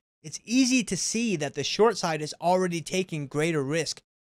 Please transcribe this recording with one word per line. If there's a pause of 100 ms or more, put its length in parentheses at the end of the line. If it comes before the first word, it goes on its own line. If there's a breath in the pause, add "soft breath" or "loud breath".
(240)
it's
easy
to
see
that
the
short
side
is
already
taking
greater
risk (220)